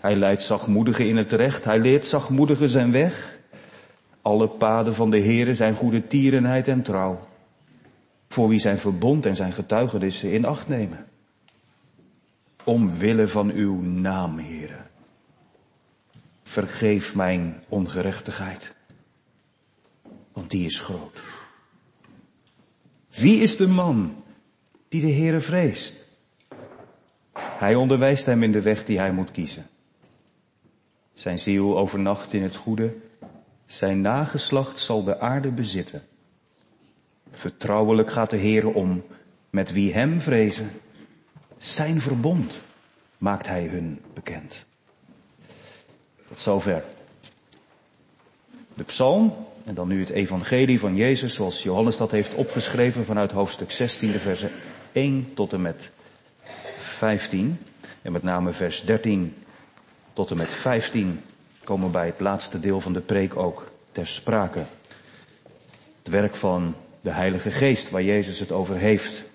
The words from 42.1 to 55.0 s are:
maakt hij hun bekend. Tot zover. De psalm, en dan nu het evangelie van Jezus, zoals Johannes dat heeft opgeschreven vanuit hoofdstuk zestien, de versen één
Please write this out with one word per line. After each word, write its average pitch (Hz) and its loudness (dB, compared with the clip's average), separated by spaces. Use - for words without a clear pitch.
maakt 98 -2
hij 92 -4
hun 82 -6
bekend. - -14
Tot - -16
zover. 98 0
De - -12
psalm, 190 2
en - -10
dan 90 -4
nu 95 0
het 92 -4
evangelie 104 2
van 98 0
Jezus, 127 0
zoals 92 -4
Johannes 110 2
dat 113 -2
heeft 104 0
opgeschreven 120 0
vanuit 104 0
hoofdstuk 98 -4
zestien, 113 -2
de 101 -2
versen 98 -4
één 135 -2